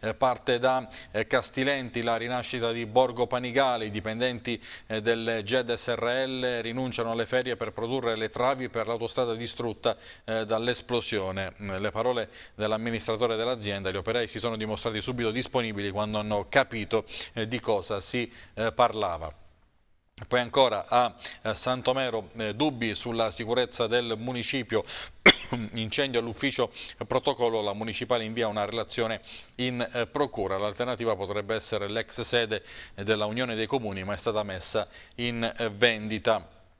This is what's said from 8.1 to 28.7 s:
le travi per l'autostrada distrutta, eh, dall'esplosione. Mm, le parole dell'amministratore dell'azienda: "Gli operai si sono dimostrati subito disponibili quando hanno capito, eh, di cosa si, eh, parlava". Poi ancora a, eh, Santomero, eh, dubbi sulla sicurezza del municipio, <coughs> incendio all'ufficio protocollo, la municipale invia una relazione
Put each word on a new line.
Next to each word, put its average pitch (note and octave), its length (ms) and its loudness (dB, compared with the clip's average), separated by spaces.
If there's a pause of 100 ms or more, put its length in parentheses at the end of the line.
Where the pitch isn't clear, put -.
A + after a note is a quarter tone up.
le A2 140 -2
travi B2+ 380 0
per A2 200 -2
l'autostrada A#2 460 0
distrutta, A#2 600 -2 (280)
eh, A2 200 -2
dall'esplosione. G#2+ 1160 0
Mm, G2 140 -4
le G2+ 160 0
parole A#2 380 0 (260)
dell'amministratore A2 800 0
dell'azienda: G#2 560 0
"Gli F#2 40 -2
operai A2 300 0
si G#2+ 140 -6
sono A2+ 160 -2
dimostrati G#2+ 440 -2
subito A#2+ 300 0
disponibili A2 600 -2
quando G#2+ 280 -2
hanno G#2+ 300 0
capito, A2+ 560 2 (300)
eh, A2+ 120 -2
di A2+ 140 -4
cosa G2+ 400 0
si, A#2+ 320 -4 (220)
eh, A2 180 0
parlava". F#2+ 760 0 (800)
Poi B2 140 2
ancora A#2+ 480 4
a, A#2+ 260 4 (280)
eh, G#2+ 120 0
Santomero, B2+ 840 0
eh, G#2+ 180 -2
dubbi A#2 400 0
sulla A2+ 360 0
sicurezza A#2 560 0
del A#2 320 2
municipio, A#2+ 680 -2 (380)
<coughs> - 520 2
incendio A#2+ 440 0
all'ufficio A#2 540 0 (340)
protocollo, A#2+ 540 2
la G#2 120 0
municipale A2 520 -2
invia A2 240 0
una G#2 160 0
relazione A2 560 -2 (360)